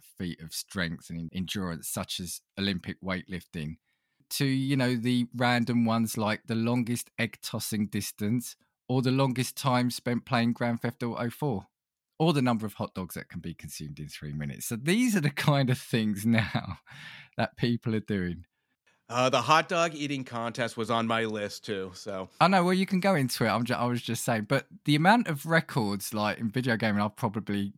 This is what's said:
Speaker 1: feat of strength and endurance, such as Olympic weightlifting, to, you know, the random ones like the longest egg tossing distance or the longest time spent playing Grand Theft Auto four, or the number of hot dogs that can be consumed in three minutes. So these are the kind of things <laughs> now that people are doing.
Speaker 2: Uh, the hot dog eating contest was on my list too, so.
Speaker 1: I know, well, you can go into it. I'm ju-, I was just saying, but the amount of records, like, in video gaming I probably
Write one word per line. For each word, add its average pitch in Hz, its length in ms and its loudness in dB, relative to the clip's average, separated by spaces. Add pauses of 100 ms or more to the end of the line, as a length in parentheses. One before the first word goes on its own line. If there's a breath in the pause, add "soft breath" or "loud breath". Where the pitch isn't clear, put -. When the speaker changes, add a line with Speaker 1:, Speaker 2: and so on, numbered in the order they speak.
(180)
Speaker 1:
feat 90 240 -6
of 80 120 -14
strength - 560 -6
and 82 240 -8
endurance, 90 540 -6
such - 320 -6
as 90 220 -8 (160)
Olympic 98 440 -4
weightlifting, 87 760 -8 (540)
to, - 140 0
you 135 320 0
know, 127 180 2
the 120 400 2
random 120 500 4
ones 113 320 2
like 107 280 0
the 117 100 -2
longest 117 640 0
egg 113 240 -2
tossing - 460 -2
distance 107 680 -2 (360)
or 131 100 2
the 127 100 2
longest 131 440 0
time 123 340 2
spent 120 360 -4
playing 117 260 2
Grand 117 300 0
Theft 117 200 -4
Auto 117 280 -4
four, 113 380 -4 (520)
or 160 140 4
the 143 80 4
number 117 240 2
of 104 80 -6
hot - 200 -6
dogs 92 220 -6
that - 140 -10
can 92 100 -10
be 82 140 -8
consumed 76 460 -12
in 73 100 -10
three 73 240 -10
minutes. 73 320 -6
So 117 100 -4
these 202 400 2
are 180 60 4
the 143 80 2
kind 139 400 2
of 127 80 2
things 107 480 0
<laughs> - 0 -
now 113 540 2 (580 loud breath)
that - 180 -2
people 120 400 0
are 104 60 0
doing. 87 440 -4 (640 soft breath)
Speaker 2:
Uh, 123 220 2
the 123 120 4
hot 156 280 6
dog 170 260 0
eating 139 300 -6
contest 117 500 -4
was 113 160 -2
on 117 160 2
my 113 160 2
list 107 420 -4
too, 95 280 -6
so. 95 340 -8 (140)
Speaker 1:
I 160 60 8
know, 185 160 4
well, 180 100 2
you 185 120 2
can 185 140 0
go 196 160 4
into 127 300 2
it. 110 40 4
I'm 110 140 2
ju-, 123 100 0
I 117 120 0
was 120 160 0
just - 240 -4
saying, 110 240 0
but - 180 0 (180)
the 147 100 6
amount 196 320 6
of 156 180 -4
records, 123 680 0
like, 104 240 0
in 113 120 -2
video 123 260 0
gaming 104 260 2
I 104 60 2
probably 101 720 -2